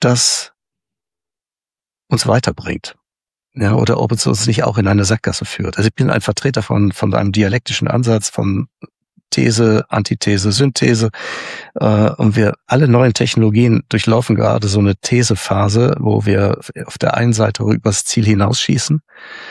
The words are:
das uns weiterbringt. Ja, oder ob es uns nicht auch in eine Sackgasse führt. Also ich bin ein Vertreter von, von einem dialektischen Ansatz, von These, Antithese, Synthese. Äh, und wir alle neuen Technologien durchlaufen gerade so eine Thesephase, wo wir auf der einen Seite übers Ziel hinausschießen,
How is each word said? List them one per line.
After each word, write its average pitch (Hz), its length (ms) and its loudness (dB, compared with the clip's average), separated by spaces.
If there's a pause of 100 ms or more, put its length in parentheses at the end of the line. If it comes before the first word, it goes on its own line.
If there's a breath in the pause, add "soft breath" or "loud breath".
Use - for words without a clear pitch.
das - 500 0 (1600)
uns - 180 0
weiterbringt. - 720 -2 (560)
Ja, 107 200 -2
oder 120 260 0
ob 117 140 -2
es - 140 -6
uns 117 200 0
nicht 110 160 0
auch 101 140 -2
in 101 100 0
eine 101 160 2
Sackgasse 98 420 -2
führt. - 320 -8
Also 90 100 2
ich 113 60 0
bin 131 160 0
ein 104 120 0
Vertreter 113 420 -4
von, 104 300 0
von 101 200 -2
einem 104 200 0
dialektischen 107 560 -2
Ansatz, 117 400 0
von 104 380 -4 (640)
These, 113 580 2
Antithese, 104 640 -2
Synthese. 117 580 0 (640 loud breath)
Äh, 107 360 2
und 107 240 0
wir 110 180 2 (140)
alle 139 200 4
neuen 123 260 4
Technologien 113 760 2
durchlaufen 113 460 2
gerade 110 320 0
so 101 120 0
eine 98 160 2
Thesephase, 110 1040 0
wo 107 260 0
wir 101 340 0 (260)
auf - 120 -16
der - 180 -2
einen 120 180 2
Seite 107 300 0
übers 110 420 -2
Ziel 113 200 0
hinausschießen, 110 760 0 (500 loud breath)